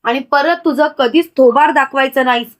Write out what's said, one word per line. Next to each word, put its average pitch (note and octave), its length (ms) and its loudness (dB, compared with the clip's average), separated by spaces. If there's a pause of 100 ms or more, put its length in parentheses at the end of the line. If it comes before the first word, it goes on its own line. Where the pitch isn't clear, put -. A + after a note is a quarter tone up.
आणि A#3+ 160 -4
परत C#4+ 360 -2 (100)
तुझं D4 220 0
कधीच D4 500 -2
थोबाड C4+ 340 4
दाखवायचं C4+ 540 -2
नाहीस." A#3+ 220 -2 (120)